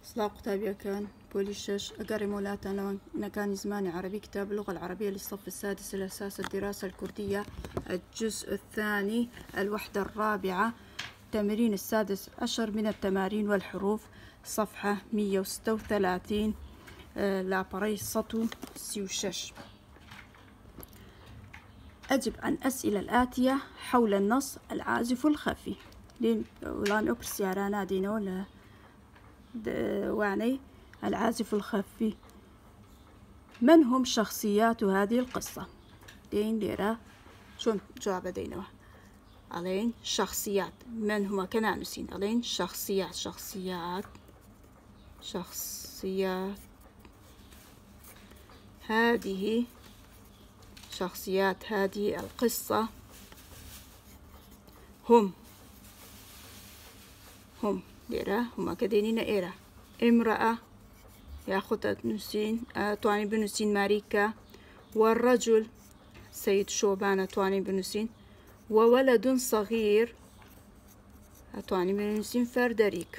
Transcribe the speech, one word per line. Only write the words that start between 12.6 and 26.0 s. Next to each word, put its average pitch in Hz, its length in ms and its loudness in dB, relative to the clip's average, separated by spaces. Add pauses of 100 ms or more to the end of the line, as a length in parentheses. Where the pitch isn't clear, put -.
من 214 160 0
التمارين 202 640 0
والحروف، 196 520 0 (420)
صفحة 202 540 -2 (160)
مية 202 260 2
وستة - 340 -2
وثلاثين، 208 800 0 (640)
آه، 196 240 0 (100)
لاپەڕەی 190 460 -2 (140)
سەد 220 240 -2
و 226 120 0 (280)
سی - 260 -8
و 190 60 -4
شەش. - 460 -6 (2500)
أجب 247 280 2
عن - 240 -2
أسئلة 208 360 0
الآتية 247 580 2 (320)
حول 226 240 6
النص 208 440 2 (140)
العازف 240 540 0
الخفي. 302 500 0 (460)